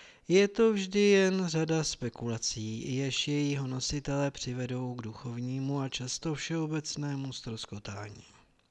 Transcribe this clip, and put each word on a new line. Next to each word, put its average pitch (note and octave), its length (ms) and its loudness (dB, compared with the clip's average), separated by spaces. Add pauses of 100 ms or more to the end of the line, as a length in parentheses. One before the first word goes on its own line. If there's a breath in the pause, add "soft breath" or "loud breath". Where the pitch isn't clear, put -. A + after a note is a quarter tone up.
(280 loud breath)
je G3 200 8
to A3+ 260 6
vždy G3 260 0
jen F#3+ 480 6
řada D#3+ 360 2
spekulací, A#2 1120 -4
jež C3+ 320 0
jejího C#3+ 400 0
nositele C#3 640 -2
přivedou B2 640 -4
k B2 60 -8
duchovnímu B2+ 800 -4
a C3+ 80 -2
často C#3 460 -4
všeobecnému D3 1000 -4
ztroskotání. G#2 880 -10 (480)